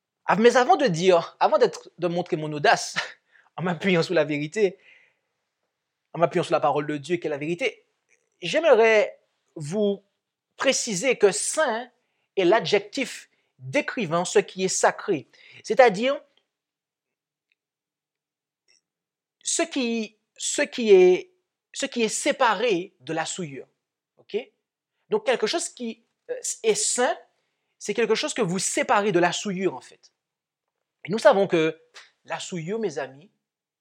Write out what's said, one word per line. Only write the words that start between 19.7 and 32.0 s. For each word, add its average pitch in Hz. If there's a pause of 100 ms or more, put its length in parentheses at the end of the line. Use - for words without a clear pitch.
ce -
qui 254
est, 180 (420)
ce -
qui 247
est 220
séparé 220
de 147
la 160
souillure. 151 (500)
Ok ? - (720)
Donc 208
quelque 233
chose -
qui, - (260)
euh, 165 (240)
est 220
saint, 269 (600)
c'est -
quelque 220
chose 294
que 269
vous 185
séparez 214
de 170
la 175
souillure 180
en -
fait. - (960)
Et 165
nous 220
savons 196
que 160 (440)